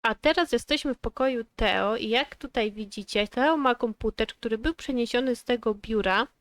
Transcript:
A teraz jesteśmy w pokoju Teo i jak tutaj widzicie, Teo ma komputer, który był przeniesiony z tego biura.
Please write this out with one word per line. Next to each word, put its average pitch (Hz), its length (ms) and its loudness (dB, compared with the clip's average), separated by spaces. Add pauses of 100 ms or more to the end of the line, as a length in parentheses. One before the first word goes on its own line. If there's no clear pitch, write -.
A 220 100 2
teraz 330 360 2
jesteśmy 277 420 0
w - 60 -6
pokoju 254 460 -2 (100)
Teo 196 400 2
i 214 140 -4
jak 254 260 0
tutaj 226 360 -2
widzicie, 208 560 -4
Teo 302 300 2
ma 262 180 2
komputer, 220 520 -2
który 226 300 -4
był 294 160 -2
przeniesiony 247 640 -2
z - 80 -18
tego 233 300 -2
biura. 208 540 0 (140)